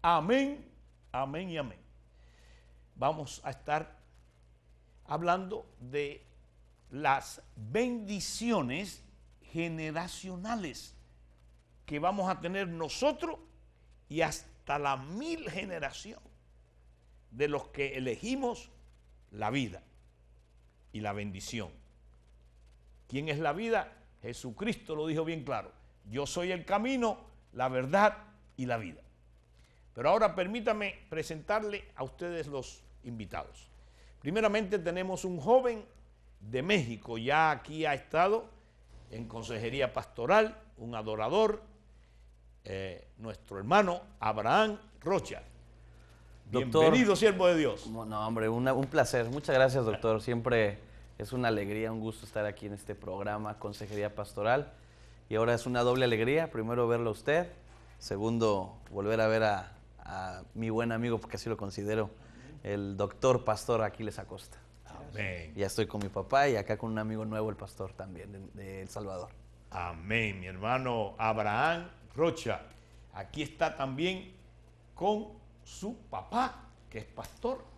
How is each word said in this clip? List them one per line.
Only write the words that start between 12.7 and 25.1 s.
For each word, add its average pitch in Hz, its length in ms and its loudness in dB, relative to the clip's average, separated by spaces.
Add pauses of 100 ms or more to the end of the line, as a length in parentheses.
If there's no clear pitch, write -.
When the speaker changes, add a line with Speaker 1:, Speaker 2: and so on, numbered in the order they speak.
Speaker 1:
y 151 100 -4
hasta - 580 -2
la 139 200 2
mil 240 520 -8
generación 180 720 -8 (1120)
de 131 160 0
los 143 220 -2
que 139 260 -4
elegimos 190 760 -2 (600)
la 107 180 -2
vida 117 340 -4 (1080)
y 107 80 -8
la 104 140 -2
bendición. 101 560 -6 (1400)
¿Quién 143 220 -4
es 147 100 0
la 147 140 2
vida? 220 400 0 (280)
Jesucristo 131 760 -6
lo 156 100 -2
dijo 160 160 0